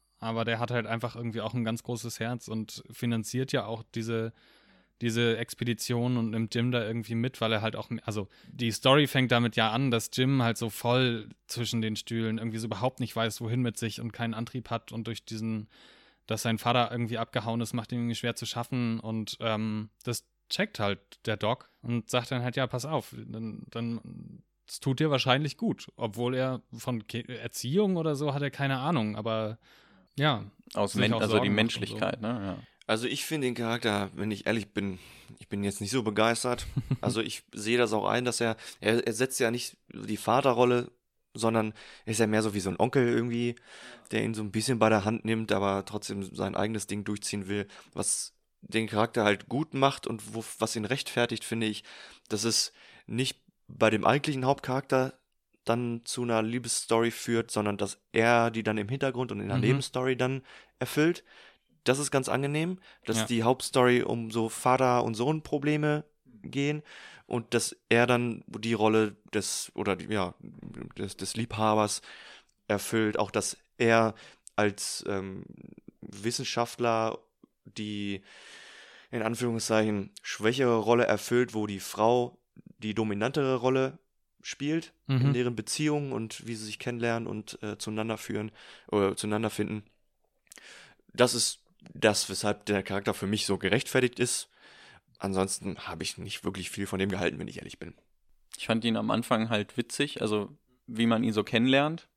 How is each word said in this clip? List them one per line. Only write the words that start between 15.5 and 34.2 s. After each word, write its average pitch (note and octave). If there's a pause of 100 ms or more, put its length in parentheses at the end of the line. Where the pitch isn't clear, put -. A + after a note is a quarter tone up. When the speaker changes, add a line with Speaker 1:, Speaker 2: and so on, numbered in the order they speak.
Speaker 1:
dass A2+
sein A2+
Vater A#2+
irgendwie A#2
abgehauen A2+
ist, A2+
macht A#2
ihn B2
irgendwie A#2
schwer A#2+
zu A2+
schaffen A#2+
und, A2
ähm, G#2+ (140)
das A#2+ (260)
checkt -
halt G2+ (260)
der A2
Doc G#2+ (120)
und A#2+
sagt B2
dann B2
halt, B2
„Ja, C3
pass B2
auf, C#3+ (140)
dann, A2
dann, - (260)
es -
tut C3+
dir D#3
wahrscheinlich C3+
gut“, -
obwohl A#2+
er C3 (140)
von A2+
Ki-, A#2
Erziehung C3
oder D#3
so C#3
hat C#3+
er C#3
keine C3+
Ahnung, B2+
aber A2 (560)
ja, C3+ (300)
Speaker 2:
Aus G2+
Speaker 1:
sich G2+
Speaker 2:
Men-, G#2+
Speaker 1:
auch A2
Speaker 2:
also G#2+
Speaker 1:
Sorgen -
Speaker 2:
die G2+
Speaker 1:
macht G#2+
und A2+
so. - (160)
Speaker 2:
Menschlichkeit, -
ne? G#2 (300)
Ja. - (280)
Speaker 3:
Also A2+
ich B2+
finde D3
den B2
Charakter, A2+
wenn G#2+